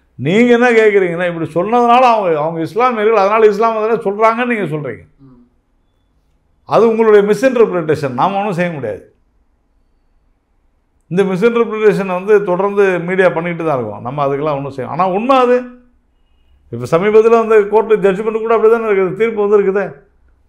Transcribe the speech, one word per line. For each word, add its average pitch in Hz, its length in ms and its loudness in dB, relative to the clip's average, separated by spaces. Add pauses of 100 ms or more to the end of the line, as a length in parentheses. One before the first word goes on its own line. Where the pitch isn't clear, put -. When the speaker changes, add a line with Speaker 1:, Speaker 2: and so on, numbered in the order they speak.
(180)
Speaker 1:
நீங்க 208 340 2
என்ன 240 180 2
கேக்குறீங்கன்னா, 196 580 2
இப்படி 165 260 -6
சொன்னதுனால 233 480 2
அவங்க, 220 260 2 (120)
அவங்க 165 200 -4
இஸ்லாமியர்கள், 214 640 0
அதனால 214 240 2
இஸ்லாம் 220 300 0
மதத்தை 220 260 -2
சொல்றாங்கன்னு 226 500 -2
நீங்க 208 140 -4
சொல்றீங்க. 139 380 -10 (140)
Speaker 2:
ம். 131 220 -20 (1300)
Speaker 1:
அது 180 200 4
உங்களுடைய 220 380 4
misinterpretation, 180 960 0
நாம 190 180 0
ஒண்ணும் 196 200 -4
செய்ய 175 120 -2
முடியாது. 120 320 -8 (2000)
இந்த 180 120 0
மிஸ்இன்டர்பிரிட்டேஷனை 208 880 0
வந்து 196 300 0
தொடர்ந்து 202 420 0 (140)
media 180 320 0
பண்ணிட்டு 170 340 -6
தான் 147 140 -2
இருக்கோம். 107 240 -8
நம்ம 139 240 -4
அதுக்கெல்லாம் 139 340 -4
ஒண்ணும் 139 160 -10
செய்ய, 120 140 -10
ஆனா 165 180 -2
உண்மை 233 300 0
அது. 247 200 2 (1120)
இப்ப 120 180 -10
சமீபத்துல 214 480 4
வந்து 220 180 2 (120)
கோர்ட்டு 214 280 0
judgment 208 440 -2
கூட 226 140 -2
அப்படிதானே 226 340 2
இருக்குது, 190 240 0
தீர்ப்பு 208 300 -2
வந்து 202 160 2
இருக்குதே, 196 260 0 (640)